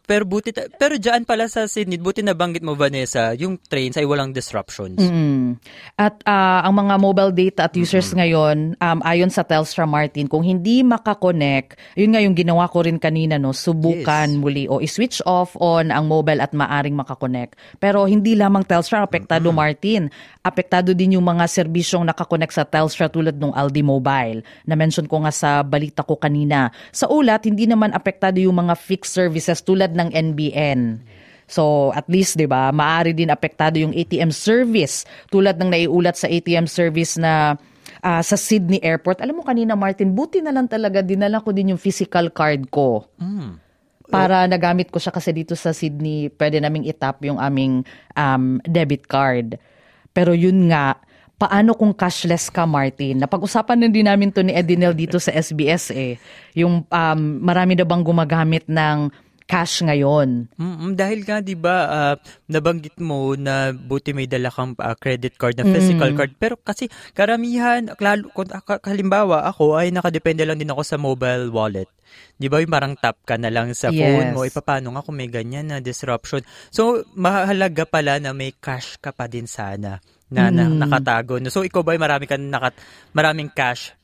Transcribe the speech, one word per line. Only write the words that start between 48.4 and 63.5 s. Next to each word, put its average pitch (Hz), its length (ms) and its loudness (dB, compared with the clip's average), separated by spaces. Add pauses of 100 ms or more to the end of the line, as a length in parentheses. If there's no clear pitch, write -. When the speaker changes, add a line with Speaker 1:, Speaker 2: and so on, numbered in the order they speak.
Speaker 2:
debit 160 480 -2
card. 127 480 0 (560)
Pero 175 180 4
yun 180 400 4
nga, 139 240 2 (400)
paano 208 400 2
kung 214 160 2
cashless 170 560 -2
ka, 175 160 -2
Martin? 139 560 0
Napag-usapan 202 560 0
na 233 160 4
din 214 160 4
namin 202 240 4
to 196 80 2
ni 185 160 2
Edinel 175 400 2
dito 165 240 -2
sa - 80 -6
S 160 240 -2
B 151 160 0
S 165 240 -2
eh. 127 240 -6 (400)
Yung, 170 320 0
um, 160 320 0 (240)
marami 180 320 2
na 175 80 -4
bang 175 160 0
gumagamit 160 640 0
ng 151 480 0 (320)
cash 175 400 -2
ngayon? 139 720 2
Speaker 1:
Mm-mm, 175 400 -6
dahil 202 260 -4
nga, 208 220 -6
di 190 80 -8
ba, 175 320 -2
ah, 143 320 0 (320)
nabanggit 156 480 -4
mo 139 400 -4
na 135 400 -4